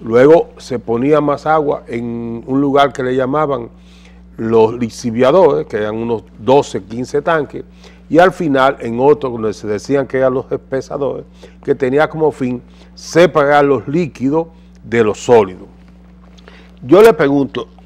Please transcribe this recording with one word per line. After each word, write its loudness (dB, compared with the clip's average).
Luego 4
se -10
ponía 0
más -2
agua -2
en -10
un -2
lugar 2
que -10
le -4
llamaban -2
los 2
lixiviadores, 0
que -6
eran -4
unos -6
doce, 0
quince -8
tanques, -4
y 0
al 6
final 0
en -6
otro 2
donde -6
se -14
decían -4
que -6
eran 0
los -8
espesadores, -8
que -2
tenía 0
como -2
fin -6
separar 2
los 0
líquidos -4
de 0
los -2
sólidos. 2
Yo 6
le 6
pregunto, -2